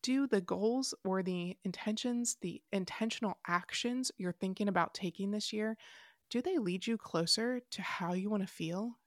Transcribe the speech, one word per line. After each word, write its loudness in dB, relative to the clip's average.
Do 4
the 4
goals 2
or 2
the -2
intentions, 0
the -6
intentional -2
actions 0
you're -2
thinking 0
about 2
taking -2
this -2
year, 0
do 0
they 0
lead 0
you 2
closer 0
to -10
how -2
you 0
wanna 0
feel? -4